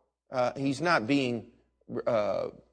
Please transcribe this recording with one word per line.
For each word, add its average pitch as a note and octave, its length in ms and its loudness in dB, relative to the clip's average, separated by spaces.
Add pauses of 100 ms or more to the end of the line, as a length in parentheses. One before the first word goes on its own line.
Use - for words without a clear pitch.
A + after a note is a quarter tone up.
(320)
uh, B2 240 0
he's C#3 240 -2
not D#3 260 2
being, B2 400 0 (600)
uh, G#2 420 0 (240)